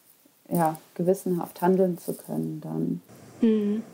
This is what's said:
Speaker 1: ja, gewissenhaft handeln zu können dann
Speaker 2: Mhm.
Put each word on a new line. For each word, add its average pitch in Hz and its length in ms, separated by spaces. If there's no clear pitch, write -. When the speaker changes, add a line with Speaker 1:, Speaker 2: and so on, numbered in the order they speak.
Speaker 1:
ja, 160 260
gewissenhaft 180 640
handeln 185 360
zu - 160
können 160 480
dann 165 400
Speaker 2:
Mhm. 214 420